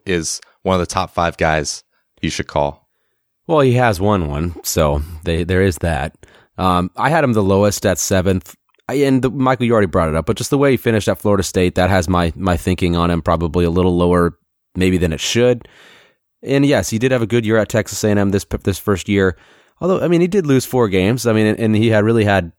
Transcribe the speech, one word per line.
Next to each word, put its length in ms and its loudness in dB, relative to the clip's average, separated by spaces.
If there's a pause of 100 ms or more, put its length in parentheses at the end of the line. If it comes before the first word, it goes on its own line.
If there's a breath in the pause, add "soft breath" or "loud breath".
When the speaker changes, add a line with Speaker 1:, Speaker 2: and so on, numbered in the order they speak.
Speaker 1:
is 360 -4 (220 soft breath)
one 120 0
of 60 2
the 60 -2
top 260 -4
five 240 -2
guys 480 -2 (380)
you 80 -2
should 180 -8
call. 400 -4 (580)
Speaker 2:
Well, 140 2
he 140 4
has 260 2
won 280 0
one, 360 -6
so 360 0 (220)
they, 220 -4
there 180 0
is 160 0
that. 380 -4 (400 soft breath)
Um, 400 0
I 140 -2
had 120 0
him 120 0
the 100 2
lowest 420 0
at 120 0
seventh. 580 -2 (320)
I, 60 -6
and 280 2
the, 80 0
Michael, 360 -2
you 60 2
already 140 2
brought 220 0
it 80 -2
up, 100 -4
but 100 -2
just 140 -8
the 80 0
way 140 2
he 40 2
finished 300 0
at 120 -2
Florida 260 0
State, 320 0
that 140 2
has 180 2
my, 260 0
my 220 -2
thinking 400 -2
on 140 2
him 120 0
probably 420 0
a 60 0
little 260 2
lower 400 2 (380)
maybe 240 0
than 140 2
it 80 -6
should. 480 0 (720 loud breath)
And 240 0
yes, 240 0
he 80 -2
did 140 0
have 100 0
a 40 -2
good 200 0
year 100 2
at 120 2
Texas 360 -4
A 60 2
and 80 2
M 120 2
this, 140 0 (200)
this 140 -2
first 300 -4
year. 280 2 (440 soft breath)
Although, 200 -2
I 80 -2
mean, 120 2
he 80 2
did 180 0
lose 180 2
four 240 0
games. 380 0
I 60 2
mean, 140 4
and, 120 0
and 180 2
he 120 2
had 160 2
really 200 2
had 340 0